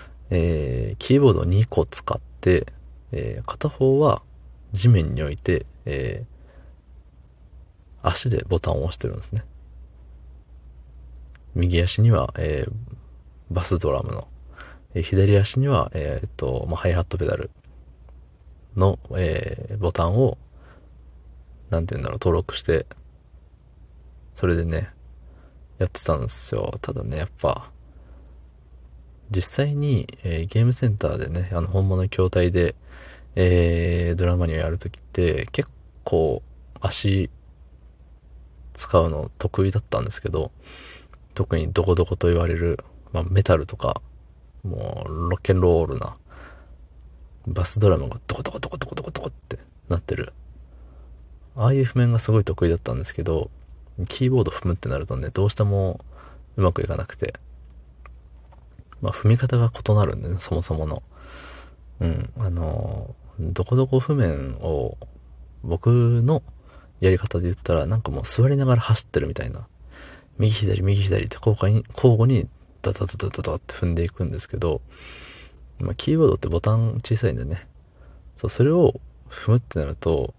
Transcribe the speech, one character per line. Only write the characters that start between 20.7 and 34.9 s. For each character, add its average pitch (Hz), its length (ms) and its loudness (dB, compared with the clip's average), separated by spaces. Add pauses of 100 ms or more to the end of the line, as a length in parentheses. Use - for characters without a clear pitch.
な 82 100 0
ん 82 60 -4
て - 80 -8
言 67 60 -6
う - 20 -6
ん - 20 -6
だ - 60 -6
ろ - 60 -6
う、 - 40 -8
登 90 140 4
録 85 220 -2
し - 80 -10
て、 82 220 0 (1500)
そ - 140 0
れ 85 80 4
で 82 80 0
ね、 82 260 -4 (880)
や 92 80 0
っ - 40 -4
て - 140 -14
た 80 120 0
ん 69 60 -4
で 58 60 -4
す - 260 -10
よ。 50 260 -6
た - 120 -8
だ - 100 -6
ね、 - 140 -6
や 78 80 -4
っ - 40 -8 (120)
ぱ、 - 320 -4 (1600)
実 95 220 -2 (100)
際 147 100 -2
に、 143 320 0 (160)
え 82 200 -2
ー、 85 40 -4
ゲ 107 140 0
ー 117 60 4
ム 127 60 4
セ 127 140 -2
ン 104 100 2
タ 78 120 -2
ー 73 80 -2
で - 120 -6
ね、 90 240 -4
あ 87 80 0
の、 85 60 -2
本 95 220 2
物 92 140 2
の 95 60 0
筐 92 220 2
体 90 220 2
で、 87 240 2 (580)
え 87 800 4
ー、 - 20 0
ド 87 120 0
ラ 87 100 2
マ 87 100 2
ニ 80 80 -2
ア 80 40 -2
や 80 100 -2
る 82 100 -4
と 95 120 -8